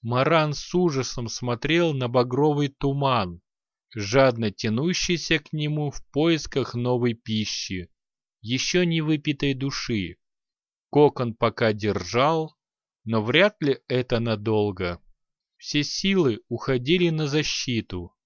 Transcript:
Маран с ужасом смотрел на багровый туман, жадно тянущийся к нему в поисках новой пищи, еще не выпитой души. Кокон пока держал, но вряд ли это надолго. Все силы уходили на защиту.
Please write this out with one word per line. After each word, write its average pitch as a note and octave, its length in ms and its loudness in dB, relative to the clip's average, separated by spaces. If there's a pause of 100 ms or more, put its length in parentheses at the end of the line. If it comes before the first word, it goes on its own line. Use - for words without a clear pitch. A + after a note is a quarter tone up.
Маран D3 520 2
с - 220 -12
ужасом C3+ 520 0
смотрел D3 680 -2
на B2+ 140 -2
багровый C3+ 600 2
туман, C3 720 -2 (540)
жадно A2+ 560 2
тянущийся D#3 880 -2
к - 120 -16
нему D3+ 380 -2
в - 220 -14
поисках D3 640 0
новой A#2+ 400 0
пищи, G#2 760 -4 (520)
еще B2+ 420 0
не E3 180 2
выпитой D3+ 540 0
души. B2 640 -4 (760)
Кокон C#3 420 4
пока A2+ 400 2
держал, A2 800 -2 (480)
но A2 200 -2
вряд D#3+ 380 2
ли C#3 260 0
это B2 320 0
надолго. G#2 840 -2 (560)
Все - 260 -4
силы E3 640 0
уходили C3+ 600 0
на D#3 160 -2
защиту. A#2+ 880 -4 (100)